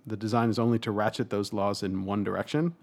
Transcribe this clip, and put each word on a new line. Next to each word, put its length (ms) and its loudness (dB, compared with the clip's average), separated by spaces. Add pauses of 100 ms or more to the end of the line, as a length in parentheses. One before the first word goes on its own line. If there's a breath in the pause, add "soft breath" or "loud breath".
the 120 -6
design 320 2
is 80 0
only 220 4
to 100 -4
ratchet 400 0
those 220 -2
laws 300 0
in 220 -2
one 200 0
direction, 580 0